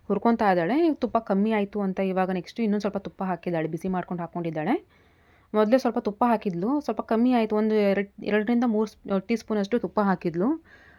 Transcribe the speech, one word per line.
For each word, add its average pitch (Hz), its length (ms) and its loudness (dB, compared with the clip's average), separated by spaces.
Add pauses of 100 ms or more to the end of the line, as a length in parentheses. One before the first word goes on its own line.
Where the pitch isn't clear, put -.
ಹುರ್ಕೊತಾ 220 440 2
ಇದ್ದಾಳೆ. 196 340 2
ಈಗ 302 80 2
ತುಪ್ಪ 226 240 -2
ಕಮ್ಮಿ 214 340 0
ಆಯ್ತು 208 280 -2
ಅಂತ 190 200 -2
ಇವಾಗ 185 300 0
ನೆಕ್ಸ್ಟ್ 185 300 -6
ಇನ್ನೊಂದು 208 200 0
ಸ್ವಲ್ಪ 202 180 -4
ತುಪ್ಪ - 240 -10
ಹಾಕಿದ್ದಾಳೆ, 170 460 -2
ಬಿಸಿ 165 200 -6
ಮಾಡ್ಕೊಂಡು 180 340 -4
ಹಾಕ್ಕೊಂಡಿದ್ದಾಳೆ. 165 640 -4 (680)
ಮೊದಲೇ 214 240 4
ಸ್ವಲ್ಪ 247 200 -2
ತುಪ್ಪ 214 260 -2
ಹಾಕಿದ್ಲು, 214 560 0
ಸ್ವಲ್ಪ 220 200 -4
ಕಮ್ಮಿ 233 320 2
ಆಯ್ತು, 220 240 2
ಒಂದು 214 180 2
ಎರಡ್-, 202 500 0
ಎರಡರಿಂದ 220 420 2
ಮೂರು 220 200 2
ಸ್-, 196 420 -4
ಟೀ 233 80 0
ಸ್ಪೂನಷ್ಟು 208 420 -2
ತುಪ್ಪ 185 220 -4
ಹಾಕಿದ್ಲು. 180 480 0 (500)